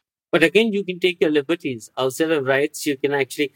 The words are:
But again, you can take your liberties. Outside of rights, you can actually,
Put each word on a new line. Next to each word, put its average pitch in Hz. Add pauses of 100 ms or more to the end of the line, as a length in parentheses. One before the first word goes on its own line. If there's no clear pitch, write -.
(320)
But 127
again, 202
you 202
can 180
take 180
your 170
liberties. 143
Outside 131
of 143
rights, 135
you 143
can 143
actually, 139